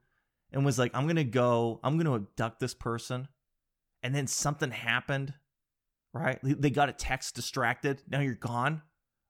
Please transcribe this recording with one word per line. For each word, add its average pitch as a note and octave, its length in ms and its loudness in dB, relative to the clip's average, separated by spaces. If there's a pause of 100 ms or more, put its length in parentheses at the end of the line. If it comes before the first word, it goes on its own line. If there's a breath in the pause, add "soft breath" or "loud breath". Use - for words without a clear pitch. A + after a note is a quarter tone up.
(520)
and C3+ 140 2
was C3 120 4
like, B2 160 2
"I'm C3+ 140 0
gonna E3 160 2
go, A#2+ 600 2
I'm C#3 140 2
gonna D#3+ 180 2
abduct A2+ 440 -4
this B2+ 140 -2
person," B2 540 -6 (760)
and B2 100 -2
then C#3 140 0
something C#3+ 440 -2
happened, B2 640 -2 (800)
right? C3 300 -2
They, C3+ 100 2
they D3 160 2
got C#3+ 200 4
a - 40 -8
text, - 420 -4
distracted, B2+ 720 -2
now C3 120 -2
you're C3+ 160 0
gone. B2+ 480 -2 (460)